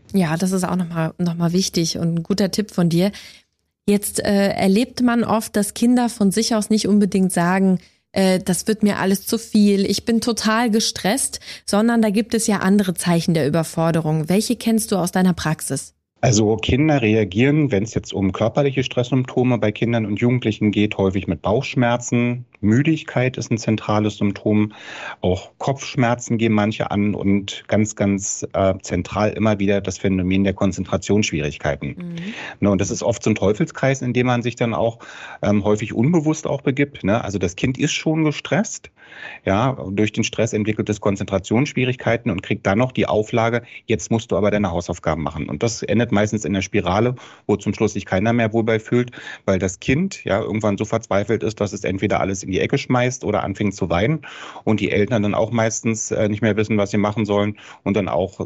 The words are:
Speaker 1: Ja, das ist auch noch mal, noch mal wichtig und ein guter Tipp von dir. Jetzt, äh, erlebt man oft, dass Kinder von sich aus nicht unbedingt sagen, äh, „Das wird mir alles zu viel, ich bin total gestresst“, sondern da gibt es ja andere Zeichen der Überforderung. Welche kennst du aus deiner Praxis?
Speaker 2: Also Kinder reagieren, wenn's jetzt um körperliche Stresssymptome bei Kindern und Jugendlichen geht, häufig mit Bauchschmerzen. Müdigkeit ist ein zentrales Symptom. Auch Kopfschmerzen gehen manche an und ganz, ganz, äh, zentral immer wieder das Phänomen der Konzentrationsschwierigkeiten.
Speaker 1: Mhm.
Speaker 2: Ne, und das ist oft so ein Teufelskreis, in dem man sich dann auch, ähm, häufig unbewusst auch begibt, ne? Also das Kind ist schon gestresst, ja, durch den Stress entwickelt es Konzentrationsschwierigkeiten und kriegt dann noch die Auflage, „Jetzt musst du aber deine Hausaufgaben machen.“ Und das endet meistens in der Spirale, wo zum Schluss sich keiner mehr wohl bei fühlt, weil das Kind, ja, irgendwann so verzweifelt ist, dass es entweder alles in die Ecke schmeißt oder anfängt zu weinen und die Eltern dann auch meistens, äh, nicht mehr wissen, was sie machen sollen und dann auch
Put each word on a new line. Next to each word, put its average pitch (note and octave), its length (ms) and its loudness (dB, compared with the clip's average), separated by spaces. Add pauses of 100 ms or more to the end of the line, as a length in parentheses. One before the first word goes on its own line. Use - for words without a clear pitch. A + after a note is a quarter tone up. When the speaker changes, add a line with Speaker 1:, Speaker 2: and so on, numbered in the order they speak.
(120)
Speaker 1:
Ja, E3 240 0
das F#3 160 0
ist F#3 100 0
auch F3+ 140 -2
noch F3+ 120 -2
mal, E3 300 -4
noch F3 160 -2
mal E3+ 180 0
wichtig F3 460 -2
und E3+ 160 0
ein E3 80 -2
guter G3 300 0
Tipp G#3 180 -4
von F3 200 2
dir. F3+ 200 2 (800)
Jetzt, G#3 360 0
äh, G3+ 260 2
erlebt G#3+ 520 2
man A#3+ 220 2
oft, A3 320 -2
dass G3+ 180 0
Kinder A#3+ 340 2
von G3+ 220 2
sich A3 240 0
aus G#3+ 160 0
nicht G#3+ 160 2
unbedingt G3 460 4
sagen, F#3 480 2 (320)
äh, F#3 260 2
„Das F#3+ 300 -2
wird G#3+ 160 0
mir G3+ 160 2
alles F#3+ 260 0
zu A#3 100 -2
viel, G3+ 480 4
ich - 200 -2
bin A3+ 160 2
total A3 500 0
gestresst“, A3 680 -2 (260)
sondern A3+ 360 2
da G#3+ 80 4
gibt G#3+ 240 0
es A3 120 0
ja G3+ 140 0
andere F#3+ 340 2
Zeichen E3+ 400 2
der D3 140 2
Überforderung. D#3 800 0
Welche G#3+ 260 2
kennst A3 380 0
du G3 40 0
aus F3+ 140 0
deiner F#3 240 4
Praxis? - 560 -4 (320)
Speaker 2:
Also A2 340 4
Kinder C#3+ 460 2
reagieren, A2 680 4
wenn's G2+ 220 0
jetzt - 220 -6
um F#2+ 180 0
körperliche C3+ 500 0
Stresssymptome B2+ 760 0
bei G#2+ 140 0
Kindern A#2 340 0
und G2+ 120 -2
Jugendlichen A#2+ 520 2
geht, G#2 260 2
häufig F#2+ 300 0
mit - 160 -2
Bauchschmerzen. A#2+ 1040 0 (160)
Müdigkeit B2+ 760 2
ist - 140 -6
ein A2+ 80 0
zentrales G#2+ 580 0
Symptom. G#2+ 560 0 (480)
Auch F#2 380 -2
Kopfschmerzen A#2+ 800 -2
gehen A2 160 2
manche G#2+ 360 0
an G#2 240 0
und G2 540 -2
ganz, G#2 260 2
ganz, G2+ 600 -2
äh, F#2+ 260 2
zentral F#2 520 -2
immer G#2+ 260 0
wieder G2 240 0
das F#2+ 160 -6
Phänomen F#2+ 460 2
der F#2+ 100 2
Konzentrationsschwierigkeiten. F2+ 1300 -2
Speaker 1:
Mhm. F3 460 -10 (260)
Speaker 2:
Ne, G2+ 100 4
und G2 100 2
das F#2+ 100 -2
ist G2+ 120 -6
oft - 200 -2
so - 60 0
ein A2 60 4
Teufelskreis, C3 640 0
in B2 140 -2
dem B2 120 2
man A#2+ 140 2
sich A#2 160 -4
dann A2+ 160 -2
auch, A2+ 280 -2 (420)
ähm, G#2 200 2
häufig G#2 300 0
unbewusst D3+ 540 2
auch C3+ 160 -2
begibt, C#3+ 420 -2
ne? G#2 180 2
Also F#2+ 160 -4
das F#2 160 -2
Kind B2+ 220 -2
ist C#3+ 160 -2
schon D#3 320 0
gestresst, - 640 -2 (540)
ja, A#2 320 0 (140)
durch G#2 220 0
den A2+ 120 -2
Stress - 300 -2
entwickelt G#2+ 340 -2
es G#2+ 140 -2
Konzentrationsschwierigkeiten A#2 1300 0
und E2+ 120 -4
kriegt - 240 -4
dann G2 120 2
noch B2+ 140 0
die G#2 140 0
Auflage, A#2 560 0 (220)
„Jetzt - 260 -2
musst A2+ 220 -2
du - 60 0
aber G2+ 120 2
deine G2+ 200 0
Hausaufgaben E2 520 -4
machen.“ C#2+ 280 -6
Und - 120 -4
das A2+ 200 -2
endet A#2 300 0
meistens G#2+ 320 0
in F2+ 80 -2
der F#2 100 -2
Spirale, G#2+ 540 0 (300)
wo G#2 100 2
zum G2+ 180 -2
Schluss G#2+ 180 0
sich G2 140 -8
keiner G#2+ 260 0
mehr A2+ 200 2
wohl A2+ 120 0
bei A2 140 0
fühlt, A#2+ 320 0 (340)
weil F#2+ 140 2
das F#2 220 -4
Kind, D#3+ 440 -2
ja, G2 160 0
irgendwann G#2 380 -2
so G#2+ 80 -2
verzweifelt G2+ 560 -2
ist, G#2+ 180 -4
dass G2+ 120 -2
es G2 120 -10
entweder G2 360 0
alles F#2+ 220 -4
in - 100 -6
die - 80 0
Ecke G2+ 180 0
schmeißt B2+ 460 -2
oder G2+ 180 0
anfängt G2 320 -2
zu F2 160 -4
weinen A2 320 0 (400)
und G#2+ 160 2
die F2+ 140 0
Eltern G#2 320 2
dann G#2 100 0
auch G#2+ 160 0
meistens, A2+ 640 -2
äh, G#2+ 160 0
nicht G#2 120 -2
mehr G#2+ 160 2
wissen, A2 200 0
was G2+ 160 0
sie G#2+ 60 2
machen G#2 260 0
sollen G2+ 340 0 (240)
und G2+ 140 0
dann G2 120 0
auch F2+ 380 -2